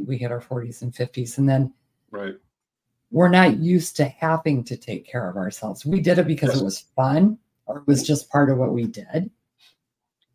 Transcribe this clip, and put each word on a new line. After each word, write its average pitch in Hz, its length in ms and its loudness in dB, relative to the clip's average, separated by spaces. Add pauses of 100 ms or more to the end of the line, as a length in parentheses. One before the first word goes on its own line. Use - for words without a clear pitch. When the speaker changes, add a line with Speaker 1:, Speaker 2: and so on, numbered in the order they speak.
Speaker 1:
we 131 120 -4
hit 120 140 -6
our 120 100 -6
forties 120 400 -10
and 120 120 -8
fifties. 123 440 -8
And 139 100 2
then 135 260 2 (380)
Speaker 2:
Right. 98 240 -10 (760)
Speaker 1:
we're 175 180 4
not 180 280 6
used 165 400 0
to 147 80 2
having 160 600 -2
to 127 100 -10
take - 320 -12
care 113 220 -8
of 90 80 -10
ourselves. - 480 -8
We 170 160 0
did 170 180 4
it 175 80 2
because 151 220 0
Speaker 2:
Yes. 135 120 0
Speaker 1:
it 98 40 -2
was 98 140 -6 (160)
fun, 160 420 4 (280)
or - 120 -10
it 143 100 -6
was 139 180 4
just 143 240 0
part 143 200 4
of 131 80 2
what 123 160 -2
we 120 140 -2
did. - 420 -6 (1040)